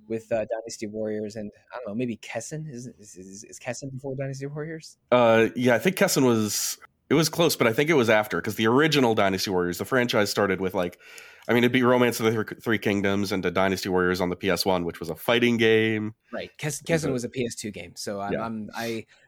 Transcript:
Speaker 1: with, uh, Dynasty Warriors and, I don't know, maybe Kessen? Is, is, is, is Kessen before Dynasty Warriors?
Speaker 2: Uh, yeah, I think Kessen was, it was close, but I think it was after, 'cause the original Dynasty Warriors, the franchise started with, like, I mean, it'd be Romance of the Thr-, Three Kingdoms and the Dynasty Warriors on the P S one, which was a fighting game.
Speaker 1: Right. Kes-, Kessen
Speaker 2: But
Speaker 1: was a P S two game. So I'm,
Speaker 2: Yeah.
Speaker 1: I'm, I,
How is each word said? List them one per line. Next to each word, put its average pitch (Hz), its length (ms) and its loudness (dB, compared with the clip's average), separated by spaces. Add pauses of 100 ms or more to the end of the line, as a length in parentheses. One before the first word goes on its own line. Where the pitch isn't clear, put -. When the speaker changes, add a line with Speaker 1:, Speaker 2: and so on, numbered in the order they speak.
Speaker 1:
with, 113 240 -8
uh, 110 140 -2
Dynasty 113 400 -10
Warriors 107 500 -6
and, 104 160 -10 (220)
I 110 40 -10
don't 123 100 -12
know, 101 80 -8
maybe 120 220 -4
Kessen? 156 540 -12
Is, 120 140 -14
is, - 300 -20
is, 95 280 -18
is - 160 -20
Kessen 135 320 -10
before 135 240 -10
Dynasty 135 300 -8
Warriors? 156 520 -12 (140)
Speaker 2:
Uh, 113 440 6
yeah, 123 180 4
I 113 60 4
think 147 160 0
Kessen 175 280 2
was, 110 540 2 (320)
it 123 60 4
was 156 120 4
close, 165 280 2
but 131 100 2
I 113 80 4
think 147 160 0
it 170 60 4
was 120 120 4
after, 107 320 4
'cause 104 140 -4
the 110 140 2
original 131 480 4
Dynasty 98 340 0
Warriors, 90 300 0
the 104 60 -4
franchise 120 440 2
started 95 320 0
with, 92 140 -4
like, 90 240 -4 (480)
I 113 60 2
mean, 120 100 4
it'd 120 80 6
be 131 100 2
Romance 123 380 4
of 117 80 0
the 113 160 0
Thr-, - 180 -10
Three 113 160 0
Kingdoms 101 540 0
and 95 120 -2
the 92 60 0
Dynasty 95 400 0
Warriors 90 320 2
on 90 80 0
the 90 60 -4
P 98 160 -4
S 87 120 0
one, 90 220 0
which 82 140 -8
was 82 100 -10
a 80 60 -6
fighting 120 420 2
game. 110 560 2 (180)
Speaker 1:
Right. 92 280 -12
Kes-, 151 240 -8
Kessen 160 220 -2
Speaker 2:
But 139 80 -2
Speaker 1:
was 120 100 -4
a 120 60 -8
P 131 140 -6
S 117 120 -8
two 107 160 -10
game. 90 240 -16
So 101 240 -8
I'm, 98 140 -6
Speaker 2:
Yeah. 95 100 -4
Speaker 1:
I'm, 110 320 -10
I, 113 300 -8 (220)